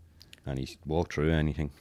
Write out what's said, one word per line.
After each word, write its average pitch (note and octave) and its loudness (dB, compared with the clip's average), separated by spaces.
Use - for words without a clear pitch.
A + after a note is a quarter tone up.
And C#2 -4
he's C2+ -8
walked D#2 0
through D2+ 2
anything, D2+ 0